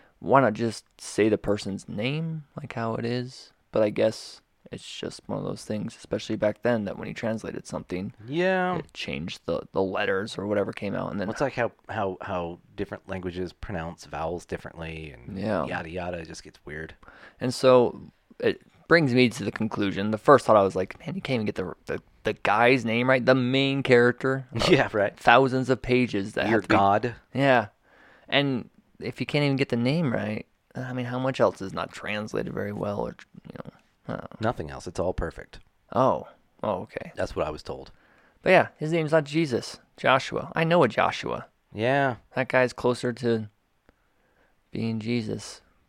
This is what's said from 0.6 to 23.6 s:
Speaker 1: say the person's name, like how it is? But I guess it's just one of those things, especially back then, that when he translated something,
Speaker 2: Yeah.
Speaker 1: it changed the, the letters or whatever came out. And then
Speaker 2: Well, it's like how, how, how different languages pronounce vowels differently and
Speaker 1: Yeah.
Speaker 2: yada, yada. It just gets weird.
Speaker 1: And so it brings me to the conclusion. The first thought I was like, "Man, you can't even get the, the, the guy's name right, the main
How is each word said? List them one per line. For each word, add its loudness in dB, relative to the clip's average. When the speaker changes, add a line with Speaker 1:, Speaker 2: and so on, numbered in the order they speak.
Speaker 1:
say 2
the 2
person's -4
name, -4
like -12
how -4
it -4
is? -6
But 2
I 2
guess -2
it's -14
just -12
one -6
of -8
those -8
things, -6
especially -6
back -2
then, 0
that -8
when -8
he -8
translated -6
something, -8
Speaker 2:
Yeah. 0
Speaker 1:
it -10
changed -8
the, -2
the 0
letters -2
or -6
whatever 0
came -6
out. -4
And -6
then -4
Speaker 2:
Well, -4
it's -4
like -2
how, -2
how, -4
how -6
different -10
languages -6
pronounce -10
vowels -6
differently -10
and -14
Speaker 1:
Yeah. -2
Speaker 2:
yada, -6
yada. -6
It -12
just -16
gets -20
weird. -12
Speaker 1:
And -4
so 6
it 0
brings 6
me 8
to -8
the -2
conclusion. -2
The -2
first 8
thought 8
I 8
was 2
like, -4
"Man, -8
you -8
can't -2
even 0
get -2
the, -6
the, -4
the 0
guy's 4
name 0
right, 4
the 6
main 2